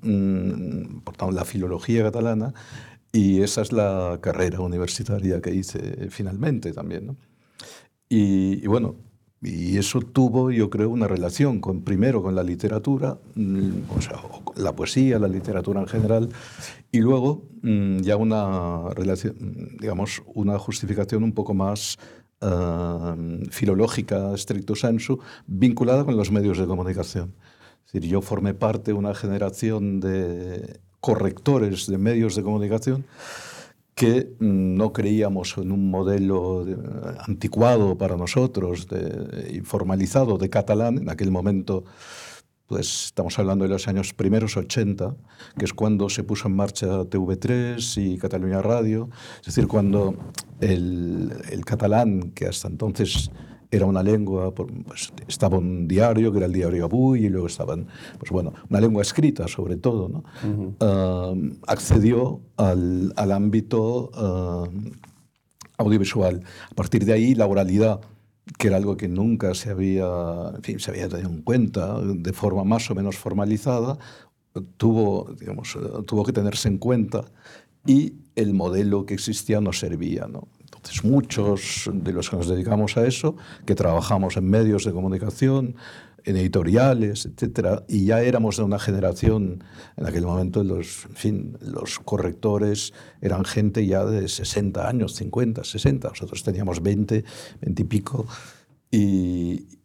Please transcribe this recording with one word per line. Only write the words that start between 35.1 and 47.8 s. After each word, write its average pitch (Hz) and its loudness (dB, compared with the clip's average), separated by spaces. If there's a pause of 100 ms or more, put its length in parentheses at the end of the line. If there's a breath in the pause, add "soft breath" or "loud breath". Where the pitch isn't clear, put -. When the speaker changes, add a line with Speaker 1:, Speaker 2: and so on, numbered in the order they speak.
Speaker 1:
en 95 -2
un 98 2
modelo 92 2
de, 92 -4 (500)
anticuado 107 2
para 92 -2
nosotros, 90 -2
de, - -8
y - -8
formalizado 98 0
de 95 0
catalán. 113 2
En - -4
aquel 95 -2
momento, 95 0 (840 loud breath)
pues, - -4
estamos - -4
hablando 95 2
de 95 0
los 98 -2
años 95 -2
primeros 104 2
ochenta, 98 -2 (420 loud breath)
que 104 0
es 95 -4
cuando 104 2
se 101 -4
puso 104 -4
en 98 2
marcha 98 0
T 95 -2
V 95 0
tres 120 -2